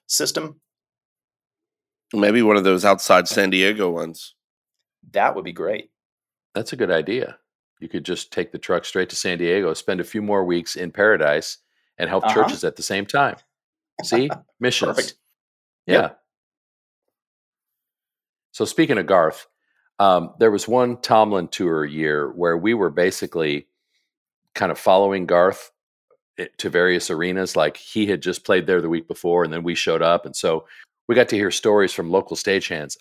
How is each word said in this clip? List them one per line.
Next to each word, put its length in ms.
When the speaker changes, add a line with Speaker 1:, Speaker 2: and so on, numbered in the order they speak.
Speaker 1:
system? 540
Speaker 2:
Maybe 300
one 140
of 80
those 200
outside 440
San 220
Diego 400
ones. 440
Speaker 1:
That 220
would 100
be 80
great. 380
Speaker 3:
That's 180
a 40
good 140
idea. 480
You 80
could 160
just 280
take 200
the 60
truck 260
straight 260
to 60
San 220
Diego, 360
spend 260
a 40
few 180
more 220
weeks 320
in 160
Paradise, 680
and 100
help 160
Speaker 1:
Uh-huh. 100
Speaker 3:
churches 300
at 120
the 60
same 240
time. 300
See? 260
Speaker 1:
<laughs> 160
Speaker 3:
Missions. 360
Speaker 1:
Perfect. 180
Speaker 3:
Yeah. 160
Speaker 1:
Yep. 180
Speaker 3:
So 120
speaking 340
of 80
Garth, 400
um, 400
there 120
was 160
one 340
Tomlin 480
tour 360
year 480
where 240
we 180
were 160
basically 760
kind 180
of 60
following 480
Garth 440
i-, 100
to 120
various 400
arenas. 460
Like, 200
he 300
had 160
just 220
played 220
there 140
the 80
week 200
before, 360
and 80
then 100
we 120
showed 280
up. 240
And 80
so 320
we 80
got 140
to 80
hear 140
stories 420
from 180
local 260
stagehands 640